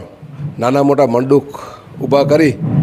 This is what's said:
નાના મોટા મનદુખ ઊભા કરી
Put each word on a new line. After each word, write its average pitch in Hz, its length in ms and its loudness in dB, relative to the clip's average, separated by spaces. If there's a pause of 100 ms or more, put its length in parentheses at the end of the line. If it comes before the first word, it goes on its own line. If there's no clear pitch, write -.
(580)
નાના 127 240 2
મોટા 139 240 4
મનદુખ 131 540 0 (420)
ઊભા 139 220 2
કરી 147 300 2 (280)